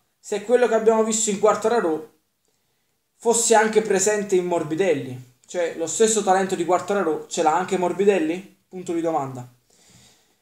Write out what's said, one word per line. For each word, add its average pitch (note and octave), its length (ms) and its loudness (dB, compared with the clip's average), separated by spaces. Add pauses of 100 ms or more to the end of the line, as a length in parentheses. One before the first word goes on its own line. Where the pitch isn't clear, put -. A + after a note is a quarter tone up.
(200)
se G3+ 240 -6
quello B3 240 4
che A3+ 80 2
abbiamo A3 280 4
visto G#3+ 280 -2
in F#3+ 80 -4
Quartararo G#3 800 0 (960)
fosse A#3 400 2
anche G#3+ 260 4
presente G3+ 540 0
in F3+ 100 2
Morbidelli, D#3 1000 -2
cioè E3+ 280 -4
lo D#3+ 120 -6
stesso G#3+ 360 0
talento F#3+ 300 2
di E3+ 100 -2
Quartararo F3 640 -2
ce - 140 -4
l'ha D#3 140 2
anche F#3 220 -2
Morbidelli? F3+ 840 0 (100)
Punto F3+ 240 -10
di E3 80 -2
domanda. C3+ 500 -4 (920)